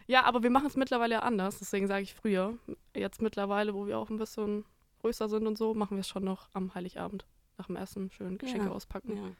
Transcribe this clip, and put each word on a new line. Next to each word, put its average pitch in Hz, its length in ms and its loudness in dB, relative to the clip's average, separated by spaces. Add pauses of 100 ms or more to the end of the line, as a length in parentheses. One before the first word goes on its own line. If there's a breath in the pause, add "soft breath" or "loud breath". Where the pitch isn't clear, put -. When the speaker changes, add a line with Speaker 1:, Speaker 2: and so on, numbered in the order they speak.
Speaker 1:
Ja, 254 180 6
aber 233 200 4
wir 233 60 8
machen 277 180 6
es - 100 -2
mittlerweile 240 380 2
ja 214 60 4
anders, 196 380 0
deswegen 196 280 -2
sage 196 160 0
ich 196 100 -12
früher. 202 440 2 (380)
Jetzt 196 260 -4
mittlerweile, 208 520 0
wo 202 140 -4
wir 220 100 -2
auch 220 120 -4
ein 214 80 -4
bisschen 214 460 -4 (380)
größer 226 260 0
sind 214 200 0
und 214 100 -2
so, 220 160 2
machen 202 240 -2
wir 196 40 -2
es 190 60 -4
schon 196 160 -6
noch 190 300 -4
am 185 220 -4
Heiligabend. 185 500 -8 (320)
Nach 185 100 -12
dem 180 80 -4
Essen 190 360 -8
schön 185 260 -8
Geschenke 233 300 -2
Speaker 2:
Ja. 185 40 -2
Speaker 1:
auspacken. 196 460 -8
Speaker 2:
Ja. 196 220 -8